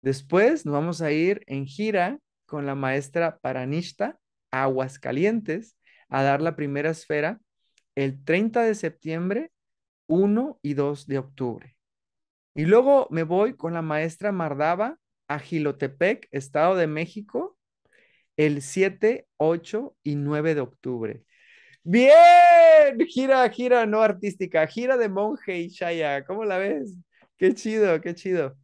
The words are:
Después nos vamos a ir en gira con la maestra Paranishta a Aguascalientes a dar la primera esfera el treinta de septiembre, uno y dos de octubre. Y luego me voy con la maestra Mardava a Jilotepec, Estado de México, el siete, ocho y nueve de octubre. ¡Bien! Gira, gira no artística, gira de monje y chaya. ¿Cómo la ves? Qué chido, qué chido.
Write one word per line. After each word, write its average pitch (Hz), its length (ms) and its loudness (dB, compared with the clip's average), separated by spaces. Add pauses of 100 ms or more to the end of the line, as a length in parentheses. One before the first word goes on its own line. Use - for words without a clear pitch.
Después 180 640 0
nos 147 80 -4
vamos 160 280 -4
a 156 100 -4
ir 175 360 -2
en 135 180 -10
gira 208 540 -4 (260)
con 147 200 -10
la 139 100 -6
maestra 139 640 -4
Paranishta 147 800 -8 (320)
a 131 120 -4
Aguascalientes 143 1120 -6 (320)
a 135 140 -2
dar 139 180 0
la 165 140 -4
primera 143 360 -4
esfera 156 480 -6 (560)
el 139 280 -4
treinta 220 400 -2
de 220 120 0
septiembre, 180 760 -8 (560)
uno 208 540 0
y 147 120 -6
dos 143 340 -4
de 135 120 -4
octubre. 127 580 -10 (760)
Y 156 120 -4
luego 254 460 4
me 165 120 -4
voy 196 320 -2
con 165 180 -8
la 170 80 -6
maestra 160 500 -6
Mardava 175 680 -4 (300)
a 147 120 -8
Jilotepec, 143 920 -6
Estado 151 440 -2
de 175 120 0
México, 208 680 -10 (800)
el 147 240 0
siete, 190 680 -2 (100)
ocho 170 680 -4
y 147 120 -6
nueve 151 400 -2
de 147 60 -4
octubre. 120 640 -10 (600)
¡Bien! 240 300 6 (960)
Gira, 262 420 2
gira 240 360 2
no 214 160 0
artística, 190 680 0
gira 247 300 -2
de 226 120 0
monje 196 500 -6
y 175 120 -10
chaya. 156 540 -4
¿Cómo 208 200 -8
la 190 120 -2
ves? 202 400 -6 (400)
Qué - 160 2
chido, 214 480 0
qué 170 140 -10
chido. 165 480 -4